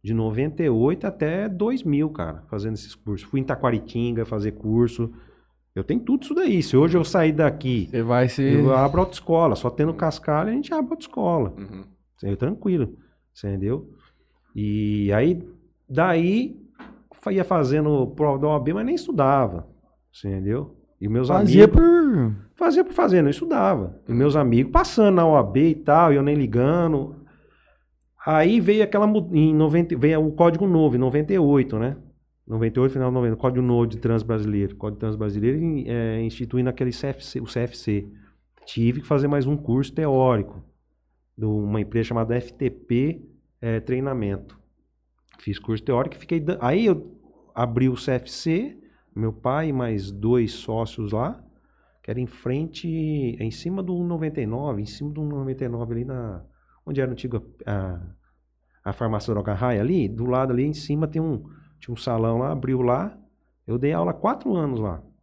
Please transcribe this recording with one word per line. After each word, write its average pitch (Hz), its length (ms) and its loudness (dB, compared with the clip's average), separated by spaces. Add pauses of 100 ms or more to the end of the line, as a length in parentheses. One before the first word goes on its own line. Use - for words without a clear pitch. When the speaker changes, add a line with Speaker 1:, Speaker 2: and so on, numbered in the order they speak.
Speaker 1:
De 104 100 -4
noventa 117 500 -2
e 147 60 2
oito 123 360 2
até 190 440 -4
dois 214 340 -4
mil, 151 260 0
cara, 82 380 -8
fazendo 110 280 -6
esses - 200 -14
cursos. - 340 -8
Fui 139 100 -2
em 131 40 -2
Taquaritinga 117 800 -2
fazer 104 280 -4
curso. 117 580 0 (640)
Eu 190 80 -6
tenho - 160 -2
tudo 277 240 -2
isso 294 100 -8
daí. 262 300 2
Se - 120 -2
hoje 160 220 4
eu 165 60 2
sair 160 300 2
daqui, 131 580 0
Speaker 2:
Você 117 100 -2
vai 123 280 2
se 143 120 -4
Speaker 1:
eu 139 340 4
abro 139 260 2
autoescola. 165 540 2
Só 123 140 -4
tendo 151 240 0
cascalho, 160 560 -2
a 226 40 -4
gente 285 200 -4
abre 302 180 -2
autoescola. 175 640 -2
Speaker 3:
Uhum. 98 260 -14 (400)
Speaker 1:
Eu 101 140 -2
tranquilo, 175 600 -2 (360)
você - 160 -8
entendeu? 101 440 -4 (600)
E 104 580 -2
aí, 165 320 2 (420)
daí, 175 680 0 (580)
fa-, 208 180 -6
ia 190 100 2
fazendo 147 640 2
prova 143 320 0
da 151 80 0
O 151 40 2
A 147 80 2
B, 143 140 -2
mas 220 120 -4
nem 302 100 0
estudava, 135 720 0 (440)
você - 180 -10
entendeu? 104 480 -4 (220)
E 101 100 -6
meus 123 180 0
Speaker 2:
Fazia 196 380 10
Speaker 1:
amigos - 160 8
Speaker 2:
por 269 540 6 (200)
Speaker 1:
Fazia 339 300 2
por 370 80 -10
fazer, 185 280 4
não 143 80 4
estudava. 190 760 -2
E 120 40 -4
Speaker 3:
Uhum. 117 60 0
Speaker 1:
meus 139 200 4
amigos 131 340 4
passando 214 440 4
na 170 120 4
O 156 80 6
A 120 80 6
B 127 260 2
e 151 60 2
tal, 156 380 4
e - 20 6
eu 139 80 2
nem 147 120 2
ligando. 143 840 0 (1080)
Aí 165 340 4
veio 208 240 4
aquela 208 240 2
mu-, 202 260 0
em 156 220 6
noventa, 165 420 4
veio 156 280 4
o 151 80 0
Código 170 340 4
Novo, 156 280 4
em 120 40 2
noventa 147 340 0
e 190 60 2
oito, 143 400 2
né? 135 160 -4 (500)
Noventa 113 340 -2
e - 20 4
oito, 135 100 2
final 131 180 -2
de 127 40 -2
noventa, 120 240 0
Código 127 280 0
Novo 120 220 2
de 107 100 -8
Trânsito 113 300 0
Brasileiro. 104 480 -2
Código 104 220 -8
de - 20 -20
Trânsito 107 200 -6
Brasileiro, 110 400 -2 (300)
é, 113 320 -4
instituindo 123 480 -4
aquele 127 220 -4
C 139 160 -8
F - 180 -8
C, - 140 -10
o 110 80 -10
C 120 140 -6
F 120 160 -6
C. 104 320 -4 (560)
Tive 120 360 -2
que - 60 -18
fazer 143 220 2
mais 143 180 0
um 147 80 0
curso 139 380 -2
teórico 131 680 0 (760)
de 110 80 -6
uma 107 340 -2
empresa 110 300 -2
chamada 117 260 -2
F 123 180 -4
T 131 160 -4
P, 135 520 -4 (400)
é, 113 180 -2
Treinamento. 127 800 -4 (800)
Fiz 101 180 -8
curso 110 260 -6
teórico 135 320 -2
e - 40 -20
fiquei 165 200 -4
dan-, 165 220 -4
aí 165 240 0
eu 170 320 -2 (380)
abri 123 340 0
o 123 80 -2
C - 140 -4
F 127 200 -4
C, 208 460 -4 (380)
meu 110 180 -4
pai 147 360 -4
e 139 40 -2
mais 110 380 -4
dois 110 400 0
sócios 110 600 -6
lá, 131 320 -4 (600)
que - 80 -10
era 120 80 -6
em 123 80 -6
frente, 151 600 -8 (520)
em 113 120 -4
cima 190 300 -8
do 175 220 -4
noventa 160 380 -4
e 113 40 -4
nove, 117 360 -4
em 110 40 -6
cima 147 260 -10
do 151 120 -8
noventa 135 420 -6
e - 40 -6
nove 117 240 -6
ali 120 120 -6
na, 117 380 -10 (420)
onde 139 160 -4
era 131 80 -2
a 123 40 -6
antiga, 117 280 -6 (240)
a, 95 340 -6 (840)
a 101 100 -6
farmácia 110 400 -4
Droga 104 200 -4
Raia 117 280 -2
ali, 139 260 0
do 113 180 -6
lado 127 280 0
ali 127 120 0
em 151 80 -2
cima 151 340 -4
tem 160 140 -6
um, 147 220 -4 (360)
tinha 120 140 -12
um 113 40 -10
salão 113 420 -2
lá, 139 120 -4
abriu 131 300 -2
lá, 135 360 0 (480)
eu 117 120 -4
dei 143 160 0
aula 170 200 -2
quatro 240 420 -2
anos 143 240 -2
lá. 90 220 -6 (220)